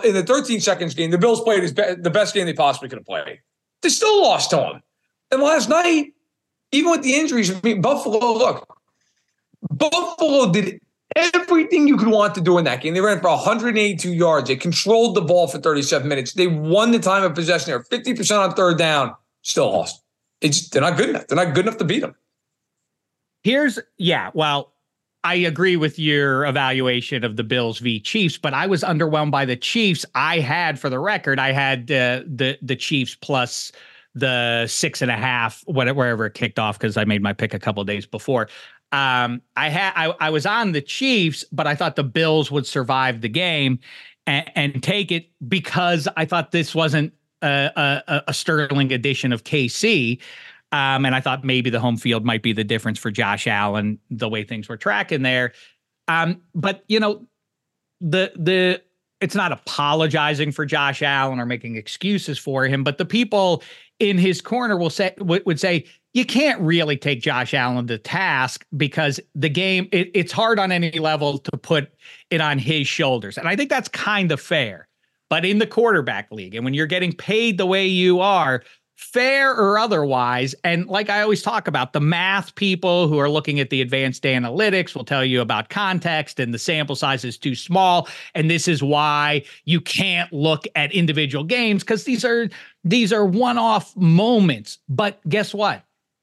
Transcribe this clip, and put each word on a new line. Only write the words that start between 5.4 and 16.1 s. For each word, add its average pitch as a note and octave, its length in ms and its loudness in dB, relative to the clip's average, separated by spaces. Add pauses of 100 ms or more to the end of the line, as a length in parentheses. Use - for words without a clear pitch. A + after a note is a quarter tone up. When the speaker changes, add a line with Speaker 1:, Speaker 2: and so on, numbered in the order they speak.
Speaker 1:
last C#4+ 260 4
night, D#4+ 460 2 (560)
even E4+ 200 4
with E4 120 2
the C4 120 2
injuries, B3 360 0
I F#3+ 120 -6
mean, G#3 200 2
Buffalo, A3 360 0
look, A3 600 0 (920)
Buffalo D4+ 840 2
did G3 280 -2 (360)
everything E4 720 4
you C4+ 100 6
could G#3+ 100 2
want G#3+ 280 4
to F#3+ 40 -4
do F3 160 4
in E3+ 80 4
that A#2+ 160 0
game. D#3+ 140 -4
They F3+ 60 2
ran G3+ 200 2
for F#3 80 2
a D#3 80 6
hundred A3+ 400 0
eighty-two G3+ 360 0
yards. E3 360 2
They C3+ 80 0
controlled G#3 580 2
the F#3+ 80 2
ball E3+ 260 4
for E3 100 -8
thirty-seven C#3+ 500 0
minutes. C3+ 260 -4